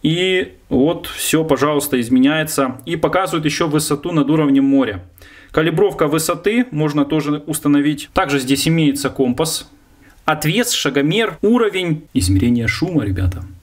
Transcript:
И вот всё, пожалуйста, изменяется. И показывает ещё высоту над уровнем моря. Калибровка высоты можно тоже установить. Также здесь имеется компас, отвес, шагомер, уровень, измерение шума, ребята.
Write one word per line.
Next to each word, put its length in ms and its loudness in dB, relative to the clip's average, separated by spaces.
И 540 -2
вот 400 0
всё, 340 -2
пожалуйста, 580 0
изменяется. 840 0
И 80 -4
показывает 500 -2
ещё 220 0
высоту 460 -2
над 180 2
уровнем 320 4
моря. 420 0
Калибровка 560 0
высоты 640 0
можно 340 0
тоже 440 -2
установить. 680 0
Также 240 2
здесь 300 0
имеется 420 0
компас, 580 -2
отвес, 460 0
шагомер, 720 0
уровень, 720 0
измерение 540 2
шума, 360 -2
ребята. 380 -2